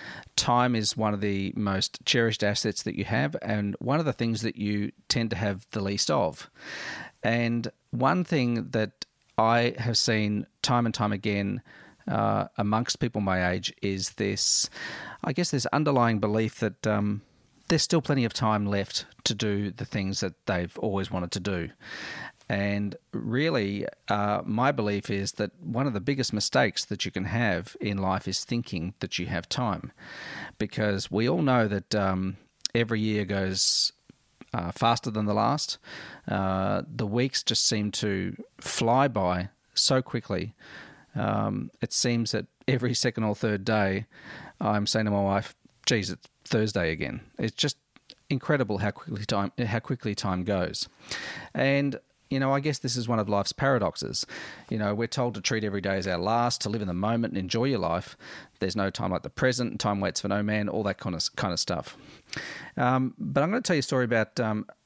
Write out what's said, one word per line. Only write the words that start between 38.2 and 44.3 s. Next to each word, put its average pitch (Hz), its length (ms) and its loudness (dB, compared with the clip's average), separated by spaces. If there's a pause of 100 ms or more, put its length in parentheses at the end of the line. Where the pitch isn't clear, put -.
fly 127 480 4
by 90 400 0 (240)
so 131 300 4
quickly. 101 500 -4 (640)
Um, 104 560 0 (100)
it - 140 -4
seems 117 380 0
that - 160 -2 (200)
every 123 240 2
second 117 320 0
or 104 100 2
third 104 300 0
day, 104 400 2 (560)